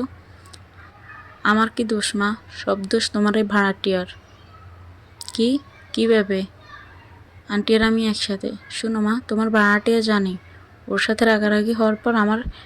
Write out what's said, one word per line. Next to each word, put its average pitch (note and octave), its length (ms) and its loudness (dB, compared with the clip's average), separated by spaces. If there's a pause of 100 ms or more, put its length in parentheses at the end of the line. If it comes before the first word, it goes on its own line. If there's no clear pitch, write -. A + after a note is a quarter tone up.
(1400)
"আমার G#3+ 260 2
কি - 140 -6
দোষ G#3+ 320 -2
মা? G3+ 140 0 (280)
সব G3+ 200 -2 (100)
দোষ A3+ 220 0
তোমার G#3 280 0
এই A3 80 2
ভাড়াটিয়ার।" G3 600 0 (1300)
"কি? A3+ 160 0 (420)
কীভাবে?" G#3+ 480 2 (1120)
"আন্টি G#3 240 0
আর A3 100 4
আমি A3+ 240 2
একসাথে।" G#3 420 -4 (200)
"শোনো A3+ 320 -4
মা, G#3 120 0 (140)
তোমার A3 220 0
ভাড়াটিয়া G#3+ 520 4
জানে G#3 320 0 (540)
ওর G3 120 -2
সাথে A3 260 0
রাগারাগি G#3 480 2
হওয়ার A3 240 2
পর A#3 180 -2
আমার G#3+ 240 2 (260)